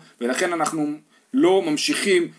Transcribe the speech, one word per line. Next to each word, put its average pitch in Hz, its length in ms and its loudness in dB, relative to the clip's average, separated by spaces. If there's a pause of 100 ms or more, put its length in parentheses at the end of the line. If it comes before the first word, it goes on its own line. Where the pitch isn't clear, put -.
(200)
ולכן 127 320 -2
אנחנו 160 340 -2 (480)
לא 180 280 4
ממשיכים 170 680 0 (100)